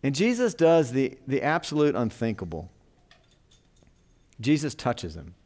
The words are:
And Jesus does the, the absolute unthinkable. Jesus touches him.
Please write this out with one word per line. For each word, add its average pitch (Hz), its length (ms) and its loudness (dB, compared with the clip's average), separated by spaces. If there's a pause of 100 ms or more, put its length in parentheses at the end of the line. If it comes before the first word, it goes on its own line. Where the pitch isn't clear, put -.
And 139 120 0
Jesus 226 400 2
does 160 380 4
the, 135 260 -2 (100)
the 135 140 -2
absolute 151 520 0
unthinkable. 104 760 -4 (1700)
Jesus 143 340 0
touches 92 400 -6
him. 82 200 -16 (120)